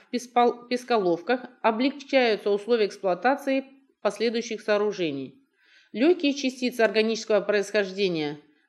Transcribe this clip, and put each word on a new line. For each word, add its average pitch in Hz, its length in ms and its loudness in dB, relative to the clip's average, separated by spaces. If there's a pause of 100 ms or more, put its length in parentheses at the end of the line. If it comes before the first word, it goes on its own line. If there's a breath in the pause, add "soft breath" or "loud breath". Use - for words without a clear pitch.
в - 60 -14
песпал-, 240 560 0
песколовках 240 800 0 (180)
облегчаются 226 880 2
условия 214 340 0
эксплуатации 262 800 0 (380)
последующих 220 580 -2
сооружений. 175 800 -2 (500 soft breath)
Лёгкие 285 440 2
частицы 254 460 -4
органического 220 600 2
происхождения 190 1000 -2 (300 soft breath)